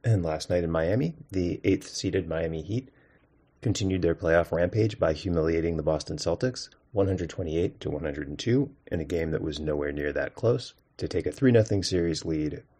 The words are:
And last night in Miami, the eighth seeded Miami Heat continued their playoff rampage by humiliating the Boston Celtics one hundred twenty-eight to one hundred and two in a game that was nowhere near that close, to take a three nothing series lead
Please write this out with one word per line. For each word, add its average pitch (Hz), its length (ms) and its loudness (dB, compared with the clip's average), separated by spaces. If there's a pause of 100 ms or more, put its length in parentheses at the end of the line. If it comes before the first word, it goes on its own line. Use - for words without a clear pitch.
And 107 180 2
last 78 280 -4
night 90 120 2
in 82 80 -2
Miami, 98 440 0 (160)
the 90 340 -2
eighth 95 240 2
seeded 90 400 -4
Miami 80 320 -2
Heat 101 300 -6 (720)
continued 95 400 0
their 85 120 4
playoff 82 380 2
rampage 92 460 2
by 82 160 2
humiliating 82 640 0
the 76 40 -4
Boston 78 360 -2
Celtics 104 500 -2 (220)
one 107 160 2
hundred 90 240 -2
twenty-eight 87 500 -2
to 76 80 -6
one 73 140 -4
hundred 71 260 -4
and 73 100 -10
two 135 360 0 (140)
in 85 120 -2
a 78 60 -4
game 82 240 -2
that 80 100 0
was 76 180 -4
nowhere 73 340 -2
near 73 200 -2
that 71 220 -4
close, 120 400 0 (240)
to 85 100 -6
take 85 160 -2
a - 80 -2
three 131 200 4
nothing 107 300 4
series 85 440 0
lead 76 360 -2 (160)